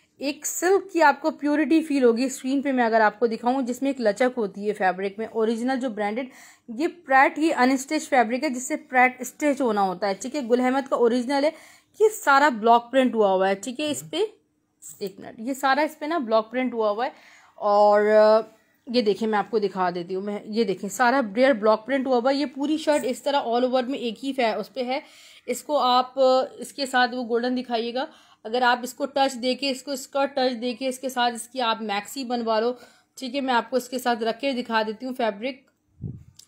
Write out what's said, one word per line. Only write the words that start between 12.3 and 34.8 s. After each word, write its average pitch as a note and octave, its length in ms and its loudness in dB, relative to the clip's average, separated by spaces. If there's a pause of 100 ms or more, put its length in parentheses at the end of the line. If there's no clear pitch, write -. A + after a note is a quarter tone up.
ब्लॉक A#3 320 4
प्रिंट B3+ 320 2
हुआ G#3 160 4
हुआ F#3+ 180 2
है, G3 60 0
ठीक A#3+ 260 -8
है। D4+ 100 -4
इस - 120 -8
पे, D#3+ 160 -8 (840)
एक G3 180 -10
मिनट, - 200 -16
ये B3+ 140 -6
सारा C4+ 280 0
इस D4+ 120 -4
पे D4 120 -10
ना E4 120 -2
ब्लॉक A3 320 0
प्रिंट B3 240 -4
हुआ A3 160 0
हुआ G#3+ 140 -2
है। D#4 80 -6 (460)
और, G#3 480 4
अ, G#3+ 360 6 (440)
ये A#3+ 160 0
देखें, G#3 240 0
मैं G#3+ 120 0
आपको G3+ 200 -2
दिखा F#3 320 0
देती F3 240 -6
हूँ, F#3 100 -4
मैं, G#3 200 -8
ये A3 200 -2
देखें, G3 240 -4
सारा B3+ 320 2 (140)
रेयर C4 180 4
ब्लॉक G#3+ 280 2
प्रिंट C4 260 -4
हुआ B3+ 140 2
हुआ B3 100 0
है। C#4 60 0
ये C#4+ 100 -2
पूरी C#4+ 320 -4
शर्ट D4+ 260 0
इस B3+ 200 -6
तरह C#4 220 0
all A#3+ 180 2
over B3+ 200 0
में C4 140 -6
एक A3+ 200 -6
ही C4+ 140 -6
फै-, A3+ 240 0
उस G#3 120 -6
पे C4 140 -8
है। C4 200 -4 (460)
इसको C#4+ 280 -4
आप, B3 420 2
अ, C4 420 2
इसके C4 260 -8
साथ B3 220 2
वो B3 160 -6
गोल्डन A#3 300 -2
दिखाइएगा, A#3+ 540 -4 (360)
अगर A3+ 180 -2
आप A#3+ 220 2
इसको C4+ 220 -6
टच C4+ 260 0
देके, B3+ 380 -2
इसको C4+ 260 -6
स्कर्ट C#4 360 -4
टच C4 200 0
देके, B3 340 -6
इसके C4 220 -6
साथ A#3+ 240 0
इसकी A#3 280 -10
आप A3+ 220 -2
मैक्सी G#3 420 -6
बनवा A3+ 360 -2
लो, B3 180 -2 (400)
ठीक B3+ 160 -10
है। C#4+ 60 -2
मैं B3+ 140 -2
आपको A#3 220 -2
इसके B3 220 -4
साथ A#3+ 240 -2
रख A3 160 -2
के C#4 140 -2
दिखा A#3 300 -2